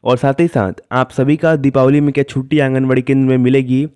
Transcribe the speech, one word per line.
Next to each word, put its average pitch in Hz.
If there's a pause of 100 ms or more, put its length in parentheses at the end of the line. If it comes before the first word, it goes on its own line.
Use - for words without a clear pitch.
और 123
साथ 139
ही 170
साथ 98 (120)
आप 127
सभी 139
का 160
दीपावली 139
में 147
क्या 139
छुट्टी 135
आंगनबाड़ी 131
केंद्र 135
में 131
मिलेगी 127